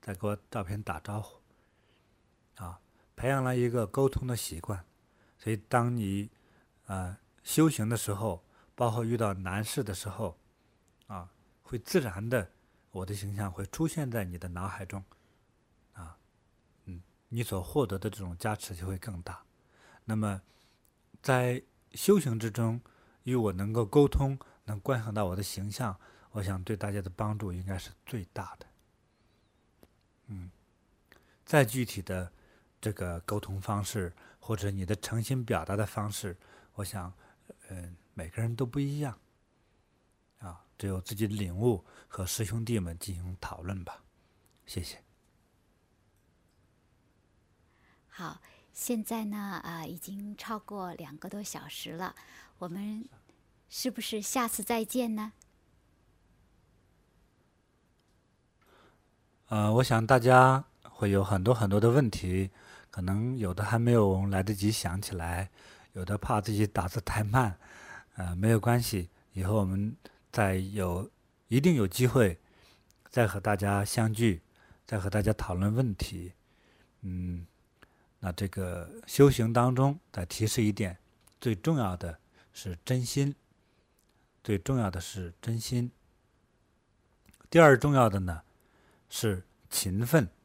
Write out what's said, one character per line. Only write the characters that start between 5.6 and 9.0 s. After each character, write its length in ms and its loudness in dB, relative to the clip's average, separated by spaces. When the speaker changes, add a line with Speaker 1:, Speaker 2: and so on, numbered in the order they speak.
Speaker 1:
当 260 2
你， 360 -2
呃， 280 -6
修 260 4
行 180 -2
的 80 0
时 160 -4
候， 320 -4
包 140 2
括 160 -2